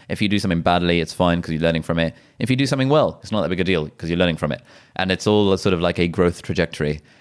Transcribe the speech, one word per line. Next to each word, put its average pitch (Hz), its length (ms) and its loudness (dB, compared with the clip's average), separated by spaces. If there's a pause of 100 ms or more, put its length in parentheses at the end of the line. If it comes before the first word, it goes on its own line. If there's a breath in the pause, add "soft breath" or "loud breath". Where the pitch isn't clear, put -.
If 87 120 -4
you 104 80 2
do 101 80 2
something 85 240 0
badly, 87 380 2
it's 80 140 -4
fine 87 280 2
'cause - 100 -10
you're 78 100 -4
learning 82 200 0
from 85 160 -4
it. 82 160 -2 (240 soft breath)
If 117 140 -4
you 131 40 2
do 135 120 0
something 131 220 0
well, 147 340 2
it's - 80 -10
not 107 100 0
that 78 80 -2
big 90 100 -2
a 90 40 0
deal 82 260 0
'cause - 220 -10
you're 87 80 0
learning 87 180 2
from 78 140 -2
it. 64 100 -6 (340 loud breath)
And 92 160 -2
it's 90 140 -4
all 104 280 4
a 95 40 2
sort 95 160 0
of, 85 80 0
like, 87 160 0
a 87 100 2
growth 87 360 0
trajectory. 76 580 -2 (200 soft breath)